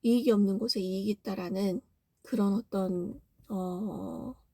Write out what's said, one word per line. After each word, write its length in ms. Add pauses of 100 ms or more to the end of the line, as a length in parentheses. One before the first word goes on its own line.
이익이 280
없는 280
곳에 220
이익이 300
있다라는 680 (420)
그런 320
어떤, 640 (300)
어, 840 (200)